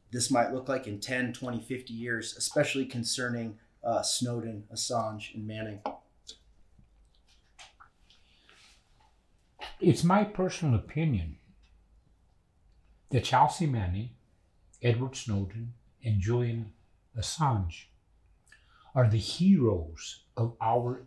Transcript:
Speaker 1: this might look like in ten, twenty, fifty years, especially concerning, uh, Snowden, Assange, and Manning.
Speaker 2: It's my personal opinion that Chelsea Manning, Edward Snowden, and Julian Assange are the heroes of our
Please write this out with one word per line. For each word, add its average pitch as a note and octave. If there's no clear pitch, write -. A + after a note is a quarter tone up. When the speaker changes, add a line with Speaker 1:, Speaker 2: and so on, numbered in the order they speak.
Speaker 1:
this A#2+
might A#2+
look C3
like C3+
in G2+
ten, B2+
twenty, A#2+
fifty B2
years, A2+
especially C#3
concerning, A#2+
uh, A#2
Snowden, A2+
Assange, A2
and G#2+
Manning. G#2+
Speaker 2:
It's F3+
my F#3+
personal F3
opinion G2+
that B2
Chelsea D3
Manning, G#2+
Edward B2
Snowden, A2+
and G#2+
Julian A2+
Assange G#2+
are B2
the A2
heroes G#2+
of A#2
our A#2+